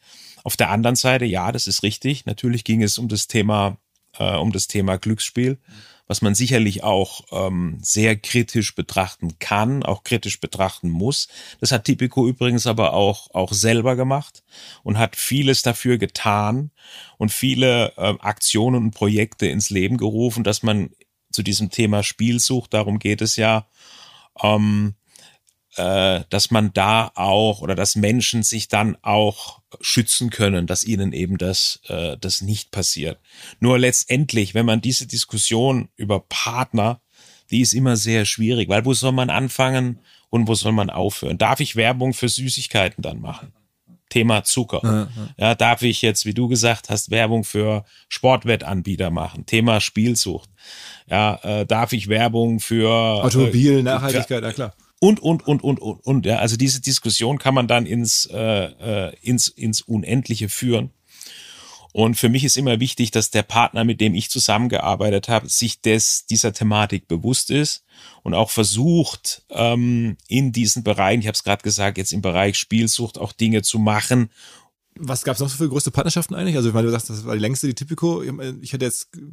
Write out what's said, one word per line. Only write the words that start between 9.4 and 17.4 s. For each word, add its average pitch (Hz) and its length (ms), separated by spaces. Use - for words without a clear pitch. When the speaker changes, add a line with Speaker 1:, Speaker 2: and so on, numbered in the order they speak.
Speaker 1:
auch 95 180
kritisch - 380
betrachten 90 500
muss. 95 380
Das 113 100
hat 123 140
Tipico 127 420
übrigens 123 400
aber 110 280
auch, 101 380
auch 92 200
selber 113 420
gemacht 131 480
und 101 160
hat 113 160
vieles 135 480
dafür 123 360
getan 107 720
und 110 140
viele, 127 640